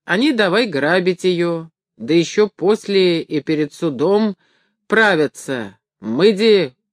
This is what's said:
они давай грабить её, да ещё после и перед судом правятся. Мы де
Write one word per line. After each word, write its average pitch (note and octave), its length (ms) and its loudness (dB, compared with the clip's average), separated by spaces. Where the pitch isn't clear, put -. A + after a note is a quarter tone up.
они A#3 300 0
давай G#3+ 320 0
грабить F3 580 -2
её, E3+ 460 -2
да A#2 160 -4
ещё E3+ 360 2
после F#3 720 0
и D#3 200 -6
перед D3+ 320 -2
судом F#3 640 -2
правятся. D3 880 -2
Мы C3 320 2
де G3 440 2